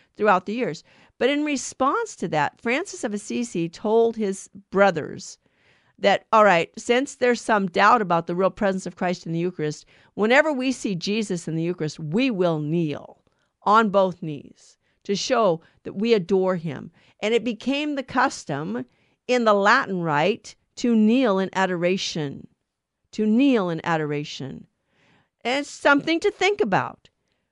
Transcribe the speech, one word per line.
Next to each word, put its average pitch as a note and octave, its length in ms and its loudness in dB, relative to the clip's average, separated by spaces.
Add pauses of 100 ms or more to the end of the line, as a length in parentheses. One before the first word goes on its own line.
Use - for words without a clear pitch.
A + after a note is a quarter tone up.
(160)
throughout G3 300 2
the G3+ 80 -6
years. G#3 300 -6 (360)
But B3 100 2
in D4 160 0
response D4 720 -2
to G3 120 -6
that, D3+ 300 -2
Francis C4+ 460 -4
of G#3 80 -4
Assisi G#3 560 -6
told A3+ 480 0
his G3 320 -6 (220)
brothers F3 640 0 (600)
that, G3 360 2
"All G#3+ 100 8
right, F3 340 4
since B3+ 380 -2
there's B3 240 0
some G3+ 280 0
doubt G#3 340 4
about E3+ 260 0
the F3 80 -4
real F#3 140 2
presence F#3+ 360 -2
of F3 120 -12
Christ F3+ 280 -4
in D#3+ 60 -8
the E3 80 -2
Eucharist, D#3 460 -6 (300)
whenever C4 360 4
we B3+ 200 -2
see A3 240 -4
Jesus G3 520 -4
in D#3+ 80 -6
the D#3+ 80 -4
Eucharist, E3 360 -6
we F#3+ 300 0
will F3 300 0
kneel." D#3 640 -4 (400)
on G#3+ 280 4
both F#3 320 0
knees - 560 -14 (280)
to G3+ 100 -2
show G#3 460 0 (220)
that - 100 -12
we A3+ 200 2
adore F#3 440 2
him. D#3+ 340 -10 (300)
And G#3+ 120 -2
it A3+ 120 0
became C#4 500 -4
the C4+ 80 -6
custom A#3+ 800 -4 (420)
in B3 180 2
the G#3+ 80 4
Latin G3+ 480 2
Rite E3 540 -2 (220)
to A#3 180 2
kneel G#3+ 440 4
in F#3+ 140 -2
adoration, F3 920 -2 (640)
to G#3+ 140 -2
kneel A3 440 4
in E3 140 -4
adoration. D3+ 800 -6 (800)
And B3+ 140 -2
it's C#4+ 100 -8
something D#4+ 520 2
to G4+ 100 2
think G4+ 280 0
about. F3 500 -2 (420)